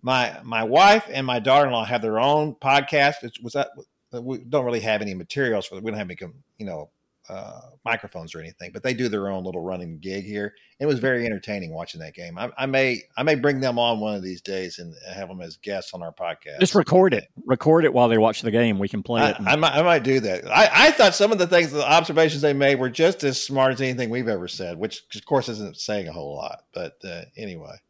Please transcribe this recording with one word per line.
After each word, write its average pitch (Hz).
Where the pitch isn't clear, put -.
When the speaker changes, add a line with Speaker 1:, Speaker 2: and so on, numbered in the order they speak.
Speaker 1:
My, 127
my 113
wife 190
and 135
my 123
daughter-in-law 127
have 104
their 110
own 147
podcast. 139
It's, 117
was 117
that, 139
we 123
don't 127
really 120
have 107
any 101
materials 110
for -
it. 98
We 110
don't 107
have 101
any 87
com-, 98
you 107
know, 87
uh, 98
microphones 98
or 80
anything, 82
but -
they 131
do 120
their 101
own 95
little 90
running 87
gig 95
here. 104
It 139
was 135
very 120
entertaining 101
watching 82
that 78
game. 85
I, 117
I 135
may, 135
I 123
may 151
bring 135
them 123
on 117
one 107
of 98
these 92
days 92
and 85
have 92
them 92
as 82
guests 98
on 87
our 82
podcast. 76
Speaker 2:
Just 180
record 185
it. -
Record 156
it 139
while 123
they 113
watch 110
the 117
game. 113
We 98
can 104
play 117
Speaker 1:
I, 143
Speaker 2:
it 104
and 101
Speaker 1:
I 127
might, 151
I 147
might 170
do 131
that. 98
I, 214
I 320
thought 220
some 208
of 220
the 175
things, 170
the 143
observations 160
they 147
made 139
were 127
just 160
as 131
smart 131
as 127
anything 123
we've 120
ever 90
said, 87
which -
of 104
course 135
isn't 107
saying 101
a -
whole 71
lot, 71
but, 85
uh, 85
anyway. 87